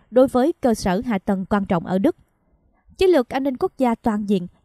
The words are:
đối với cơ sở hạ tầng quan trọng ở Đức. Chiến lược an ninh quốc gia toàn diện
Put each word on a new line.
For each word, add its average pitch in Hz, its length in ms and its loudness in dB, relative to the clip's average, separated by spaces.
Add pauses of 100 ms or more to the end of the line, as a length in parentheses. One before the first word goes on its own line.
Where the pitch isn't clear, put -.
(120)
đối 254 160 6
với 247 340 0
cơ 240 120 2
sở 196 320 -2
hạ 226 120 -2
tầng 190 280 -4
quan 202 200 -2
trọng 180 200 -2
ở 185 140 -2
Đức. 294 160 2 (840)
Chiến 381 120 4
lược 285 200 2
an 269 140 -4
ninh 269 140 -4
quốc 381 200 -4
gia 240 180 0
toàn 214 340 -4
diện 180 180 -2 (180)